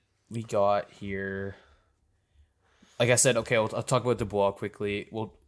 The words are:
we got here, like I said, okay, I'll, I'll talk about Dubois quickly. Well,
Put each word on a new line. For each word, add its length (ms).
we 140
got 480
here, 640
like 120
I 60
said, 220
okay, 180
I'll, 180
I'll 80
talk 220
about 140
Dubois 340
quickly. 580
Well, 240